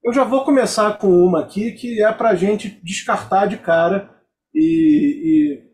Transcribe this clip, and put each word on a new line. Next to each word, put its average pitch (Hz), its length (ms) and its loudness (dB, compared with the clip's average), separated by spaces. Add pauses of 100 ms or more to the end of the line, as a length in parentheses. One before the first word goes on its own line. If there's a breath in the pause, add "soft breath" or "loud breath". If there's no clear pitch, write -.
Eu 240 80 -2
já 262 120 0
vou 262 200 -2
começar 226 540 0
com 202 100 -2
uma 175 340 4
aqui 214 300 -6
que 233 320 -4
é 220 80 2
pra 220 240 0
gente 202 320 -2 (160)
descartar 196 640 -2
de 208 120 -6
cara 175 560 -2 (400)
e 156 1080 0 (120)